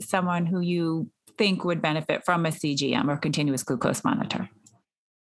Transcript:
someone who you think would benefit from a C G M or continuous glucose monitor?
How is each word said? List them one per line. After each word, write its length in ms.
someone 460
who 140
you 500
think 280
would 160
benefit 420
from 220
a 80
C 220
G 200
M 160
or 60
continuous 460
glucose 420
monitor? 460